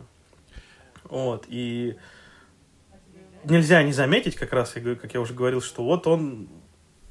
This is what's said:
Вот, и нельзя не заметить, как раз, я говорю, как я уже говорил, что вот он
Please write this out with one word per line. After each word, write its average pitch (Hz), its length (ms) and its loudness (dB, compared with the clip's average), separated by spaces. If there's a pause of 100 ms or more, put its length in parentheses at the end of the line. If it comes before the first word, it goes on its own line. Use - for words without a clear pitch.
(1040)
Вот, 127 440 -6
и 120 480 -6 (1500)
нельзя 160 400 6
не 143 100 0
заметить, 143 420 2
как - 160 -8
раз, 123 240 0
я 117 60 -10
говорю, 120 180 -4
как - 140 -14
я 123 80 -2
уже 117 140 -6
говорил, 127 260 0
что - 220 -8
вот 180 240 0
он 139 400 0 (640)